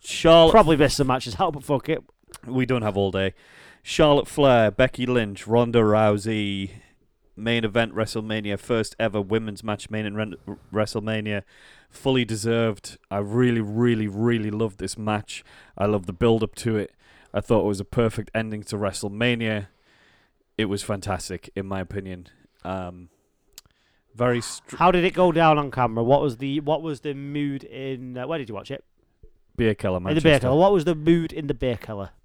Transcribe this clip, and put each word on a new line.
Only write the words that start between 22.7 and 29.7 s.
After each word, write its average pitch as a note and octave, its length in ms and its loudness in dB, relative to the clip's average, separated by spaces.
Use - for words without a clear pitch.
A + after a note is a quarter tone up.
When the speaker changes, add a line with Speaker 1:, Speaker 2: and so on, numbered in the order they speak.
Speaker 1:
very A#2+ 260 0
str- - 360 -14
Speaker 2:
How F3 140 6
did F3+ 140 2
it F#3 100 0
go F3+ 180 4
down D#3 260 6
on C#3+ 120 -4
camera? A#2 340 0
What C3+ 160 4
was B2+ 180 -2
the, C#3 220 -4
what D3+ 220 -2
was D#3 180 -8
the D3 140 -8
mood C#3+ 500 -6
in, B2+ 540 -10
uh, B2+ 80 -8
where D#3+ 120 -4
did B2+ 100 -8
you A2 60 -10
watch G2 160 -12
it? C#3 140 -12
Speaker 1:
Beer A2 180 2